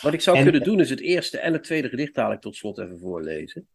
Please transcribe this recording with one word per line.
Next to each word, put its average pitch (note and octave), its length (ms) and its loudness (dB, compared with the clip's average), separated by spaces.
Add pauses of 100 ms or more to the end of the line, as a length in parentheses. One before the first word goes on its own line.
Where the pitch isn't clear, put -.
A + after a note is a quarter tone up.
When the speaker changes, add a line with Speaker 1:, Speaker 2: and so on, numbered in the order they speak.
Speaker 1:
Wat D3+ 120 0
ik D#3+ 80 -4
zou C3+ 160 6
Speaker 2:
En C3+ 60 6
Speaker 1:
kunnen D3+ 200 6
doen, G3+ 160 2
is C#3 100 4
het C3+ 120 -4
eerste F3 380 -2
en E3 140 -2
het D#3 100 -4
tweede D3+ 260 -2
gedicht C#3+ 260 -6
dadelijk G#2+ 260 -2
tot G#2+ 140 -12
slot - 240 -10
even F2+ 200 -12
voorlezen. E2+ 760 -10